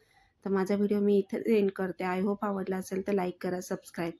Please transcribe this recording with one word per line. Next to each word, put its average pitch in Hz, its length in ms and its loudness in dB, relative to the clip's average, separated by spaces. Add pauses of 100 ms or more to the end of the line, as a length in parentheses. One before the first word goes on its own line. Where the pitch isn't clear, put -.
(460)
तर 196 40 -4
माझा 190 260 2
व्हिडिओ 208 240 2
मी 202 180 6
इथेच - 300 -2
एंड 208 240 4
करते. 185 340 -4
I 185 160 -2
hope 202 260 -2
आवडला 185 300 -4
असेल 190 300 -6
तर 208 60 0
लाईक 180 280 -2
करा, 180 200 -2
सबस्क्राईब 175 580 -6